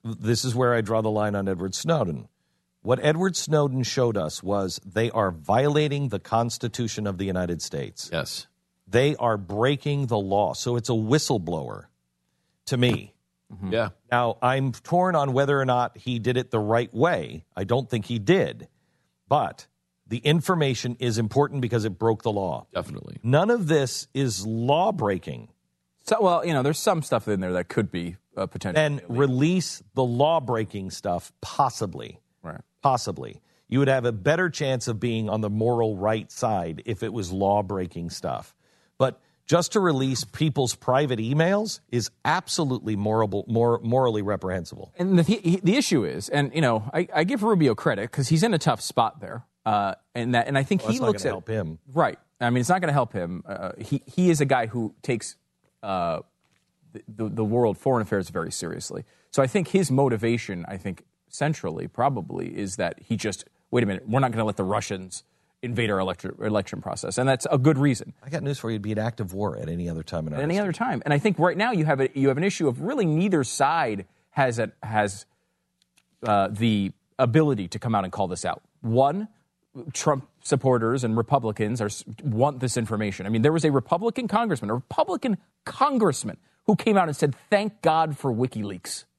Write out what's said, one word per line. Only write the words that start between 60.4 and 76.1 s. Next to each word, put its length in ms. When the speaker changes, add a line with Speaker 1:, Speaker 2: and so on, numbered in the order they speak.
Speaker 3:
I 80
think, 260
centrally, 600
probably, 680
is 200
that 260
he 140
just, 280
"Wait 120
a 40
minute, 220
we're 120
not 100
gonna 140
let 120
the 80
Russians 600
invade 300
our 80
electri-, 420
election 400
process." 380
And 100
that's 220
a 80
good 180
reason. 380
Speaker 1:
I 60
got 120
news 160
for 120
you. 60
It'd 60
be 100
an 60
act 220
of 140
war 240
at 100
any 220
other 140
time 240
in 40
our 60
Speaker 3:
At 60
any 100
Speaker 1:
history. 140
Speaker 3:
other 40
time. 320
And 80
I 60
think 200
right 180
now 160
you 120
have 160
a, 140
you 140
have 100
an 60
issue 240
of 120
really 240
neither 400
side 640
has 280
a, 140
has, 440